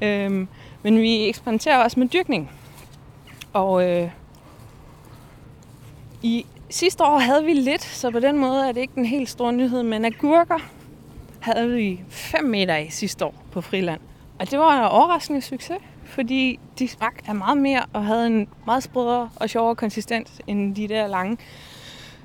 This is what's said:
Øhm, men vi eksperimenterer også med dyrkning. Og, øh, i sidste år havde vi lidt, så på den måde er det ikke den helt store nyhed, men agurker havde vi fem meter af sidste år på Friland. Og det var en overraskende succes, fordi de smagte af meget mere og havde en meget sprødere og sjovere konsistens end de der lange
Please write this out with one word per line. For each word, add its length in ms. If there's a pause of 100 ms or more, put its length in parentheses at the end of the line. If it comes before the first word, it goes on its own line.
Øhm, 460 (360)
men 140
vi 320
eksperimenterer 540
også 160
med 80
dyrkning. 440 (1000)
Og, 360
øh, 200 (2250)
i 220 (240)
sidste 340
år 160
havde 260
vi 80
lidt, 300
så 280
på 80
den 180
måde 300
er 40
det 100
ikke 140
den 100
helt 240
store 240
nyhed, 300
men 220
agurker 520 (840)
havde 360
vi 340
fem 360
meter 300
af 160
sidste 340
år 80 (180)
på 100
Friland. 380 (400)
Og 120
det 80
var 200
en 60
overraskende 560
succes, 360 (280)
fordi 540 (200)
de 80
smagte 420
af 60
meget 220
mere 360
og 120
havde 220
en 200 (180)
meget 180
sprødere 520
og 140
sjovere 260
konsistens 720
end 280
de 120
der 200
lange 300 (880)